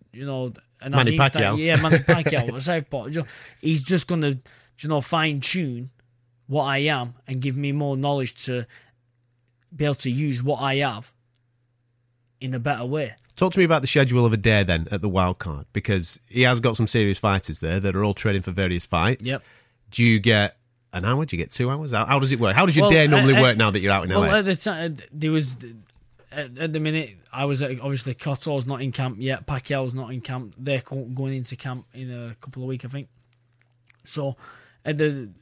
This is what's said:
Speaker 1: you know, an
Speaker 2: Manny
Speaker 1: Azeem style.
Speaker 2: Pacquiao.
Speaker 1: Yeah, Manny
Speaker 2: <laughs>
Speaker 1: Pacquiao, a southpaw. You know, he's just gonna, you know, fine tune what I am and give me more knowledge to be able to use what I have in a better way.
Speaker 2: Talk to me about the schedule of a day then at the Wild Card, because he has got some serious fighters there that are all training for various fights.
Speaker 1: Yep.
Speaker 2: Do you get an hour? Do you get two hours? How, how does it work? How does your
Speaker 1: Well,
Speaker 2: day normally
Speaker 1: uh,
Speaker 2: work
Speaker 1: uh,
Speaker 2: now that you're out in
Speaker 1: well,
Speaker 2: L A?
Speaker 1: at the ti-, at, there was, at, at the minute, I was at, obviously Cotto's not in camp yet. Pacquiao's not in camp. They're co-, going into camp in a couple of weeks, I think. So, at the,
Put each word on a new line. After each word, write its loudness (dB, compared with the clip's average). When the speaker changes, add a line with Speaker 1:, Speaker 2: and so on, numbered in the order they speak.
Speaker 1:
you -14
know, -6
an -8
Speaker 2:
Manny 4
Speaker 1:
Azeem 6
style. 2
Speaker 2:
Pacquiao. 0
Speaker 1:
Yeah, 4
Manny 4
Speaker 2:
<laughs> 4
Speaker 1:
Pacquiao, 2
a -6
southpaw. -4
You -4
know, -6
he's 2
just 2
gonna, 0
you -6
know, 0
fine -2
tune -2
what 0
I 0
am -2
and -6
give -2
me -2
more -2
knowledge -2
to -4
be -2
able 0
to -2
use -2
what -2
I 0
have -4
in -6
a -4
better -4
way. -4
Speaker 2:
Talk 2
to 2
me 6
about 4
the -2
schedule 4
of 4
a 2
day 4
then 2
at -2
the 0
Wild 2
Card, -8
because -2
he 0
has 4
got 0
some 2
serious 2
fighters 0
there -2
that -2
are 0
all 0
training -2
for -8
various -2
fights. 0
Speaker 1:
Yep. -4
Speaker 2:
Do 2
you 6
get 2
an -4
hour? 0
Do -6
you -4
get -8
two -2
hours? -6
How, 0
how 2
does 0
it 0
work? 2
How 4
does 2
your 6
Speaker 1:
Well, 6
Speaker 2:
day 6
normally 6
Speaker 1:
uh, 6
Speaker 2:
work 6
Speaker 1:
uh, 2
Speaker 2:
now 4
that 0
you're 0
out 2
in -2
Speaker 1:
well, 2
Speaker 2:
L 4
A? 4
Speaker 1:
at 0
the 0
ti-, -4
at, -6
there -4
was, -2
at, -12
at -6
the -2
minute, -2
I -4
was 0
at, -4
obviously -4
Cotto's -4
not -6
in -4
camp -4
yet. -6
Pacquiao's -4
not -10
in -10
camp. -10
They're -4
co-, -10
going -6
into -8
camp -12
in -12
a -14
couple -14
of -8
weeks, -8
I -12
think. -12
So, -4
at -2
the, 0